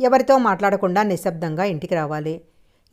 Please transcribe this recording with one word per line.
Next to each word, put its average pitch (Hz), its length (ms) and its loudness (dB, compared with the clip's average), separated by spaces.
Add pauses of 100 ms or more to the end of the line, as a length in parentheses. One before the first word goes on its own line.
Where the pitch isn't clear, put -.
ఎవరితో 262 380 4
మాట్లాడకుండా 196 640 0
నిశ్శబ్దంగా 170 640 -4
ఇంటికి 180 300 -4
రావాలి. 151 460 -4 (520)